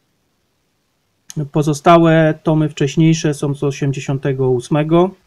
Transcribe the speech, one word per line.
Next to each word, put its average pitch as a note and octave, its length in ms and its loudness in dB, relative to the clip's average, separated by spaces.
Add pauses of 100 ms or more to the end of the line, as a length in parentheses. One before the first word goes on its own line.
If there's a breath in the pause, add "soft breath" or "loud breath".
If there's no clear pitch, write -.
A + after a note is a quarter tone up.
(1500)
Pozostałe D#3+ 880 2
tomy D#3 260 0
wcześniejsze D#3+ 680 0
są C#3+ 200 -6
z C#3+ 100 -6
osiemdziesiątego C#3 840 -4
ósmego. D#3 600 0 (160)